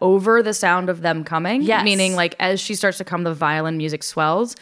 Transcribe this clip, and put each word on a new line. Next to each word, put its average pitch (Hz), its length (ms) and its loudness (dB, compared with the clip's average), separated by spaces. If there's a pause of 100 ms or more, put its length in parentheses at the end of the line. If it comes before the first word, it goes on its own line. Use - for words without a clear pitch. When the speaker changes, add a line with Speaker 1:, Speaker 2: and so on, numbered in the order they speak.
Speaker 1:
over 196 420 4
the 214 100 -2
sound 180 360 2
of 170 120 -2
them 160 220 0
coming. 175 380 -2
Speaker 2:
Yes. 220 240 2
Speaker 1:
Meaning, 190 300 2
like, 175 240 0
as 185 200 0
she 208 160 -6
starts 190 220 0
to 190 80 -10
come, 175 180 -4
the 165 100 -2
violin 156 440 -2
music 156 260 -4
swells. 170 580 -2